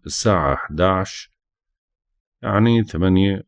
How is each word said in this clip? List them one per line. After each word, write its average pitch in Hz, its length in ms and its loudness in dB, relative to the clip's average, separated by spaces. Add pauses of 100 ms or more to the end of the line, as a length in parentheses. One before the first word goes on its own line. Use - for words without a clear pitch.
الساعة 73 500 0
حداش، 92 760 -4 (1120)
يعني 113 420 2
ثمانية، 95 640 0